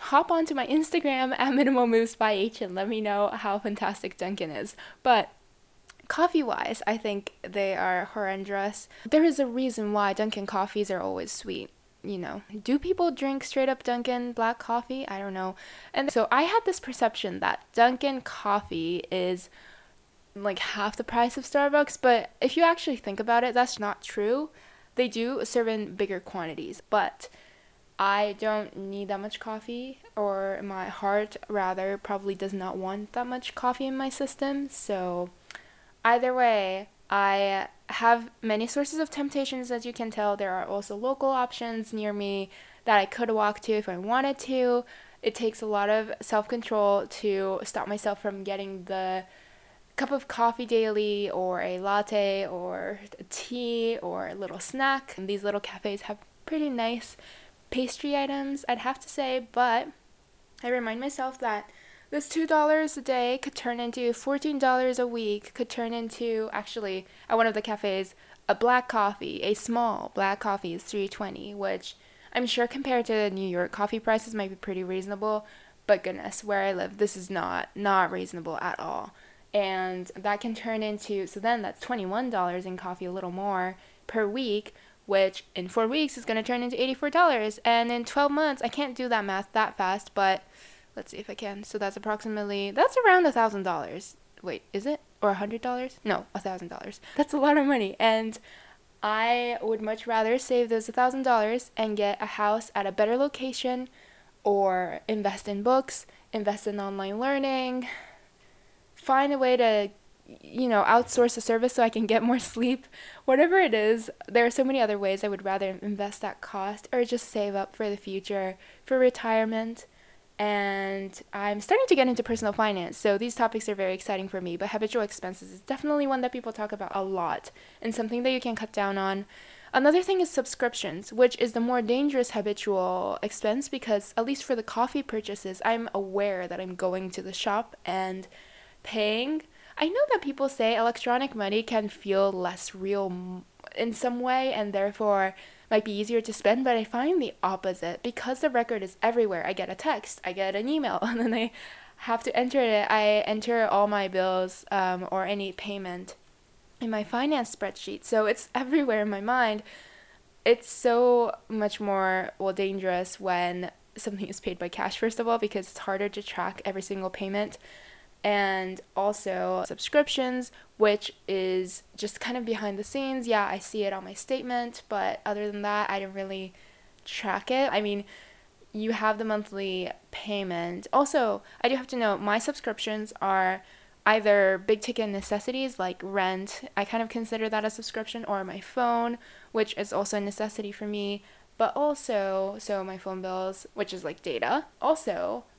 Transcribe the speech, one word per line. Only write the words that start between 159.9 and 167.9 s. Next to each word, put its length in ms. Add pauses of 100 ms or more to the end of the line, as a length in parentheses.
It's 260
so 600 (160)
much 320
more, 580
well, 140
dangerous 640
when 520 (260)
something 300
is 140
paid 180
by 100
cash, 300
first 200
of 80
all, 120
because 320
it's 80
harder 320
to 120
track 440
every 160
single 260
payment. 480 (680)